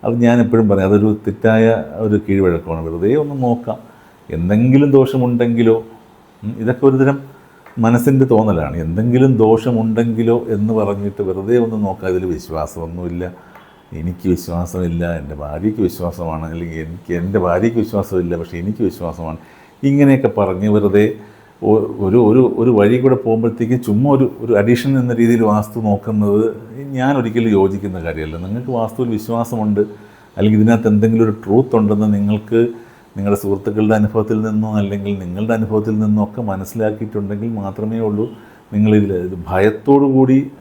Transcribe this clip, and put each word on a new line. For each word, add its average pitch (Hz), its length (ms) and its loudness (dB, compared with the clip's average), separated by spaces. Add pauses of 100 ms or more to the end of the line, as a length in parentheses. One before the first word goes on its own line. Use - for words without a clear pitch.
അത് 117 180 -2
ഞാൻ 120 200 4
എപ്പോഴും 113 260 2
പറയും, 98 200 2
അതൊരു 104 200 4 (160)
തെറ്റായ 110 400 2 (400)
ഒരു 104 200 2
കീഴ്വഴക്കമാണ്. 85 640 0
വെറുതെ 85 240 -2 (120)
ഒന്ന് 143 200 -8
നോക്കാം, 120 340 -2 (600)
എന്തെങ്കിലും 120 580 4
ദോഷമുണ്ടെങ്കിലോ, 120 800 2 (680)
ഉം, 107 100 -8 (100)
ഇതൊക്കെ 113 260 0
ഒരുതരം 135 280 2 (680)
മനസ്സിൻ്റെ 131 460 4
തോന്നലാണ്. 87 540 0
എന്തെങ്കിലും 120 460 2 (120)
ദോഷമുണ്ടെങ്കിലോ 113 920 2 (180)
എന്ന് 107 240 -2
പറഞ്ഞിട്ട് 101 500 -4
വെറുതെ 98 360 0
ഒന്ന് 110 200 -6
നോക്കാം, 95 280 -6
അതിൽ 92 120 -2 (100)
വിശ്വാസമൊന്നുമില്ല, 82 880 -8 (760)
എനിക്ക് 87 340 -6
വിശ്വാസമില്ല, 87 680 -4 (160)
എൻ്റെ 71 240 -12
ഭാര്യയ്ക്ക് 98 460 -4
വിശ്വാസമാണ്, 82 640 -8
അല്ലെങ്കിൽ 82 340 -8
എനിക്ക്, 87 340 -10
എൻ്റെ 98 240 -4
ഭാര്യയ്ക്ക് 104 400 -2
വിശ്വാസമില്ല, 92 560 -4
പക്ഷേ 85 220 -12
എനിക്ക് 107 260 -6
വിശ്വാസമാണ്, 82 500 -10 (520)
ഇങ്ങനെയൊക്കെ 139 480 4
പറഞ്ഞ് 98 380 0
വെറുതെ 101 280 4 (680)
ഒ-, 107 120 4 (220)
ഒരു, 101 140 4 (100)
ഒരു, 123 120 6 (200)
ഒരു 123 160 4
വഴി 104 240 4
കൂടെ 131 240 2
പോകുമ്പോഴത്തേക്കും 113 600 0
ചുമ്മാ 113 300 2
ഒരു, 131 100 2 (180)
ഒരു 117 180 0
അഡീഷൻ 123 300 2 (100)
എന്ന 123 180 -2
രീതിയിൽ 117 220 4 (100)
വാസ്തു 107 340 -2
നോക്കുന്നത് 104 560 0 (560)
ഞാൻ 131 220 0
ഒരിക്കലും 113 380 0
യോജിക്കുന്ന 95 480 0
കാര്യമല്ല. 78 400 -6
നിങ്ങൾക്ക് 123 320 -8
വാസ്തുവിൽ 113 400 -4
വിശ്വാസമുണ്ട്, 110 640 -2 (580)
അല്ലെങ്കിൽ 107 220 4
ഇതിനകത്ത് 113 340 4
എന്തെങ്കിലും 113 340 4
ഒരു 104 160 -2
ട്രൂത്ത് 117 360 2
ഉണ്ടെന്ന് 104 360 2
നിങ്ങൾക്ക് 104 460 0 (560)
നിങ്ങളുടെ 101 260 -2
സുഹൃത്തുക്കളുടെ 104 560 0
അനുഭവത്തിൽ 107 380 0 (100)
നിന്നോ 107 240 -2 (100)
അല്ലെങ്കിൽ 101 420 -4
നിങ്ങളുടെ 104 360 -4
അനുഭവത്തിൽ 107 440 -2
നിന്നോ 107 240 2
ഒക്കെ 120 240 -10
മനസ്സിലാക്കിയിട്ടുണ്ടെങ്കിൽ 107 1000 -6 (120)
മാത്രമേ 107 480 -6
ഉള്ളൂ 104 160 -2 (480)
നിങ്ങളിതിൽ 104 400 4 (140)
ഇത് 90 100 -8 (120)
ഭയത്തോടു 110 680 2
കൂടി 131 220 4 (220)